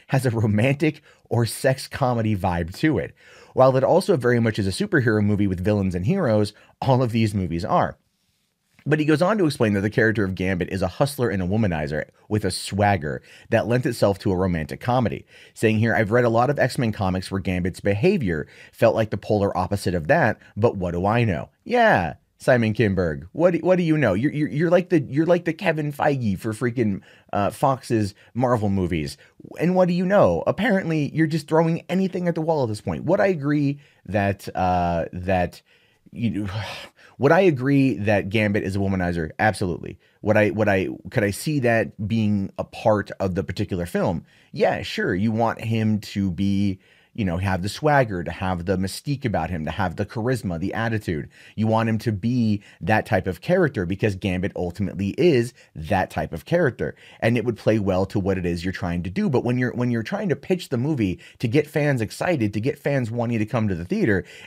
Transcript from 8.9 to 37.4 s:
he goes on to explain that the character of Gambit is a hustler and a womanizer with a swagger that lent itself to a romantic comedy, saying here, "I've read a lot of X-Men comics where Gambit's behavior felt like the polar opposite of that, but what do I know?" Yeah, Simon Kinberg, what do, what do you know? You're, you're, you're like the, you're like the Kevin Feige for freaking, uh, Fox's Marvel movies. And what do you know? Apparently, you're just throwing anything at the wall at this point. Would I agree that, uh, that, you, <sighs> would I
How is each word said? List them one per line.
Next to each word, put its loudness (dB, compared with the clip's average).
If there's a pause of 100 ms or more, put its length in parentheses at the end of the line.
he 0
goes 4
on 2
to 2
explain 0
that 0
the 0
character 2
of -2
Gambit -2
is -4
a 0
hustler -2
and -2
a -4
womanizer -2 (240)
with 0
a 0
swagger 0 (280)
that 2
lent 0
itself 2
to 0
a 0
romantic -2
comedy, -2 (280)
saying 2
here, 2
"I've 2
read 4
a 4
lot 2
of 0
X-Men 0
comics -2
where -4
Gambit's -2
behavior 0 (240)
felt 2
like 0
the -6
polar 0
opposite -2
of -2
that, 2 (160)
but 2
what -4
do -2
I 2
know?" -2 (160)
Yeah, 2 (240)
Simon 2
Kinberg, 0
what 4
do, 0
what 2
do 2
you 2
know? 4
You're, 0
you're, -2
you're 0
like 2
the, 4
you're -2
like 2
the -2
Kevin -4
Feige 0
for -4
freaking, -2 (320)
uh, 0
Fox's -2 (180)
Marvel 0
movies. -2 (420)
And 0
what 4
do 0
you 0
know? 4
Apparently, 0
you're 2
just -4
throwing 2
anything -2
at 0
the -4
wall 0
at 0
this -4
point. -4
Would 2
I 4
agree 0 (260)
that, 0
uh, 2
that, -2 (520)
you, -2 (360)
<sighs> -20
would 4
I 4